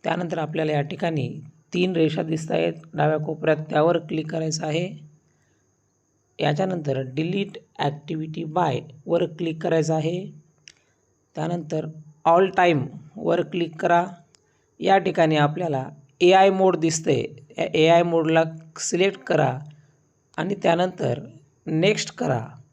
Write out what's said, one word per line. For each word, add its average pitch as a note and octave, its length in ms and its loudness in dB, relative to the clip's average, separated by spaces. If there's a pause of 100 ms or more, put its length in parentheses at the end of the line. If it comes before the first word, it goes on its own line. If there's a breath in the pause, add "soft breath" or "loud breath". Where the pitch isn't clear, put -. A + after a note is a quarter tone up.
त्यानंतर E3+ 340 -4
आपल्याला D#3 340 -2
या D3 100 0
ठिकाणी D3+ 580 -4 (340)
तीन F3+ 220 0
रेषा D#3+ 280 0
दिसत D#3+ 280 -4
आहेत E3 220 0 (200)
डाव्या D#3 240 0
कोपऱ्यात, D#3 400 -2
त्यावर D#3 400 2
क्लिक D#3+ 340 -6
करायचं D#3+ 340 -4
आहे. E3+ 320 -4 (1400)
याच्यानंतर D3+ 640 -2
डिलीट E3 560 -4 (220)
ॲक्टिव्हिटी D#3 640 -6
बायवर D#3+ 840 -2
क्लिक E3 380 -6
करायचं D#3+ 320 2
आहे. E3+ 300 -4 (1080 soft breath)
त्यानंतर D#3+ 500 -4 (420)
all F3+ 300 6
time-वर E3+ 840 0
क्लिक E3 340 -4
करा. E3+ 300 2 (720)
या G3 180 4
ठिकाणी E3 380 2
आपल्याला D3 540 0 (320)
एआय F#3 280 8
मोड F#3+ 280 4
दिसते, D#3+ 680 -2 (120)
या E3+ 160 -2
एआय E3 300 6
मोडला E3 400 2 (340)
सिलेक्ट F#3+ 420 0
करा C3+ 400 0 (800 soft breath)
आणि F3+ 260 -2
त्यानंतर E3+ 560 0 (460)
नेक्स्ट E3 500 0
करा. B2+ 320 -2 (260)